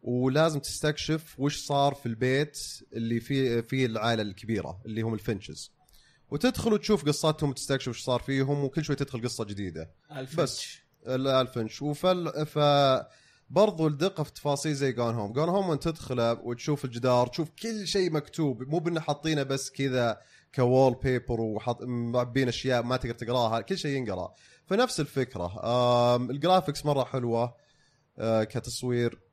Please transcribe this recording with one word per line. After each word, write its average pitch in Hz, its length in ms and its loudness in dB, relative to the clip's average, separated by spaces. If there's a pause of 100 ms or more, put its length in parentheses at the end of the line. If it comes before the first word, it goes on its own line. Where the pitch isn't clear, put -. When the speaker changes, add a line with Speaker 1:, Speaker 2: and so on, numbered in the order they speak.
Speaker 1:
ولازم 131 580 2
تستكشف 156 800 -4
وش 143 260 -2
صار 143 280 2
في - 120 -10
البيت 127 540 0 (340)
اللي 117 260 -2
فيه، 120 420 0
فيه 131 240 0
العائلة 113 360 0
الكبيرة 98 640 -4
اللي 110 160 -6
هم 113 120 0
الفينشز، - 580 -6 (580)
وتدخل 233 440 2
وتشوف 202 320 2
قصتهم 151 440 2
وتستكشف 135 380 -2
وش 120 160 -8
صار 123 160 2
فيهم، 139 440 0
وكل 139 200 -2
شوي 147 120 -2
تدخل 127 280 -6
قصة 117 220 -4
جديدة. 92 460 -8 (200)
Speaker 2:
الفينش. 135 240 -10
Speaker 1:
بس 156 300 -2 (420)
ال-، 131 200 -2
الفينش. 127 540 0
وفل-، 156 640 0
ف-، 143 600 4 (440)
برضو 175 380 4
الدقة 156 360 0
في - 60 -6
التفاصيل 147 440 -2
زي 135 200 0
Gone 117 220 0
Home. 107 200 -4
Gone 156 140 2
Home 190 200 2
وانت - 140 0
تدخله 123 500 0
وتشوف 120 520 -4
الجدار، 123 420 2
تشوف 151 220 -6
كل 214 380 -8
شيء 185 240 2
مكتوب، 143 520 -2
مو 147 160 -2
بأنه 165 200 0
حاطينه 151 440 -2
بس 135 280 -4
كذا 127 460 0 (380)
كوال 127 480 6
بيبر 123 380 0
وحاط-، 113 420 -4
معبين 123 640 0
أشياء 120 360 0
ما 123 140 0
تقدر 117 160 -4
تقراها، 117 480 0
كل 190 160 -4
شيء 143 200 -4
ينقرأ. 95 360 -6 (320)
فنفس 226 340 0
الفكرة. 110 600 -4 (560)
آم، 123 140 -2
الجرافيكس 151 560 0
مرة 139 180 2
حلوة، 120 520 -2 (640)
آه، 110 240 2
كتصوير. 120 760 -2 (140)